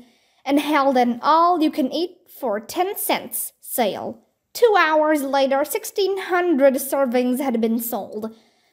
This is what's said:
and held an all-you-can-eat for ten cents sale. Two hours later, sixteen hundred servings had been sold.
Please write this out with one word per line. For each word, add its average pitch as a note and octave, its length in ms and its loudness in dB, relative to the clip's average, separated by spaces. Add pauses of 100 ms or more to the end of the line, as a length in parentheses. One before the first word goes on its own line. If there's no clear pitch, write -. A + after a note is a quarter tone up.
(460)
and C#4+ 140 2
held C#4 380 2
an A#3+ 240 2
all-you-can-eat D#4 960 0 (220)
for C#4+ 200 -4
ten F4+ 380 -4
cents - 640 -6
sale. G#3 640 -6 (300)
Two A4 240 4
hours D#4 440 4
later, C4+ 420 0
sixteen G4 560 -4
hundred F4 560 2
servings B3+ 640 0
had A#3+ 220 -2
been A3+ 180 0
sold. A3 560 -8 (380)